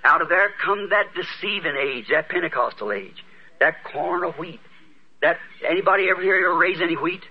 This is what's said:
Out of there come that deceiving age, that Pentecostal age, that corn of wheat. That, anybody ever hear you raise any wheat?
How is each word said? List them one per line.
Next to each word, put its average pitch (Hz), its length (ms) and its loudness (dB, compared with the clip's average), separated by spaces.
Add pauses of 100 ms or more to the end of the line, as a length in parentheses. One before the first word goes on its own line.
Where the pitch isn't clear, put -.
Out 156 180 6
of 160 60 -4
there 190 220 4 (140)
come 202 260 -2
that 208 240 2
deceiving 175 640 -6
age, 135 340 -4
that 156 180 0
Pentecostal 120 640 -2
age, 98 240 -8 (420)
that 160 240 2
corn 175 400 -4
of 170 120 -4
wheat. - 260 -12 (640)
That, 160 140 4 (320)
anybody 190 420 2
ever 180 120 0
hear 190 160 4
you 180 200 2
raise 175 220 2
any 175 160 0
wheat? 180 240 -4 (100)